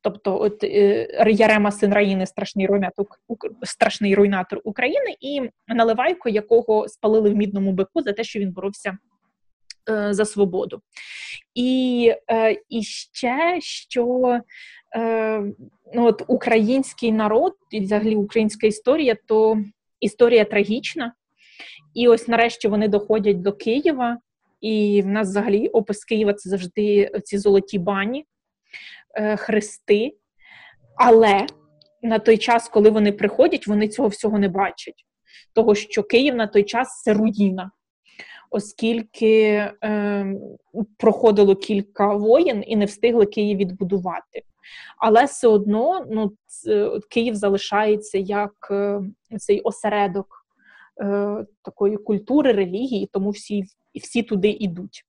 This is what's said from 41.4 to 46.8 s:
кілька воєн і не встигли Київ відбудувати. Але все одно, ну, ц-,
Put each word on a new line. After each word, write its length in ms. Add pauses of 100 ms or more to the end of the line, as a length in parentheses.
кілька 580
воєн 520
і 100
не 80
встигли 420
Київ 320
відбудувати. 840 (560)
Але 260
все 240
одно, 600
ну, 220 (140)
ц-, 440 (200)